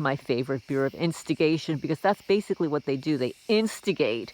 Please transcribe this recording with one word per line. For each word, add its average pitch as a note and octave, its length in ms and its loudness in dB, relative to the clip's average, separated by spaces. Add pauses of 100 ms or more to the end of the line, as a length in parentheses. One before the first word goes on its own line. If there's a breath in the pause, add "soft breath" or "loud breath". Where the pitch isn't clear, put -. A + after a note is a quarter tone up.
my C#3 160 0
favorite, C3 500 -4
Bureau C3+ 200 0
of C3+ 80 -2
Instigation, D#3+ 840 0
because D3+ 220 -4
that's G3+ 220 0
basically G3 460 0
what D3 160 -2
they C#3 120 0
do. D3 200 0
They B2 180 0 (140)
instigate. D#3 840 0